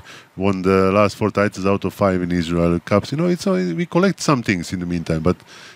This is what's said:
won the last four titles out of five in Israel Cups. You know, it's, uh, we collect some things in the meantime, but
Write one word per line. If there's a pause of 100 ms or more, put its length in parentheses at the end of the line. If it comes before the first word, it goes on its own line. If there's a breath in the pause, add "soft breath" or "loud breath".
(380 loud breath)
won
the
last
four
titles
out
of
five
in
Israel
Cups.
You
know,
it's,
uh,
we
collect
some
things
in
the
meantime,
but (380 loud breath)